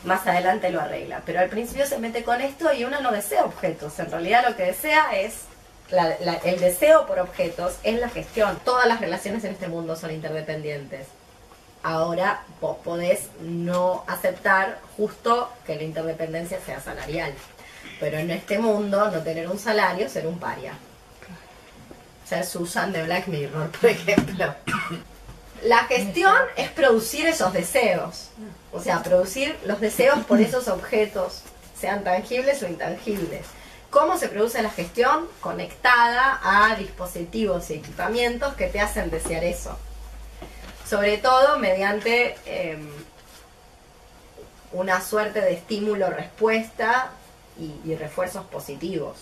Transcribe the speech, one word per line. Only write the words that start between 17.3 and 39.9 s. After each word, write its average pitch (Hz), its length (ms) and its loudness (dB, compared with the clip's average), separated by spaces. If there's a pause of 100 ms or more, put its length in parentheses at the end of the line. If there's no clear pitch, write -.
pero 151 200 -2
en 170 120 -2
este 202 300 -2
mundo 208 500 2
no 165 120 -4
tener 165 260 -6
un 185 100 -4
salario, 202 500 0
ser - 200 -6
un 175 100 -6
paria. - 360 -10 (1500)
Ser 175 200 -4
Susan 180 460 -4
de 165 100 -4
Black 180 240 -2
Mirror, 151 460 -4
por 233 180 4
ejemplo. 190 640 0 (1080)
La 233 200 8
gestión 262 520 4 (200)
es 262 140 -4
producir 277 560 4
esos 196 260 2
deseos, 180 760 0 (440)
o 175 80 -6
sea, 175 220 0
producir 185 600 2
los 208 160 -2
deseos 247 440 4
por 233 160 6
esos 247 280 2
objetos, 202 720 -2 (360)
sean 196 260 -2
tangibles 247 580 0
o 180 60 -4
intangibles. 170 760 -6 (460)
¿Cómo 320 260 4
se 247 120 -2
produce 226 340 0
la 214 80 -2
gestión? 254 560 0 (140)
Conectada 240 1040 2
a 208 320 6
dispositivos 180 920 -4
y 156 40 -4
equipamientos 240 800 -2
que - 140 -2
te 202 120 -2
hacen 208 300 0
desear 160 320 -4
eso. - 340 -4 (1120)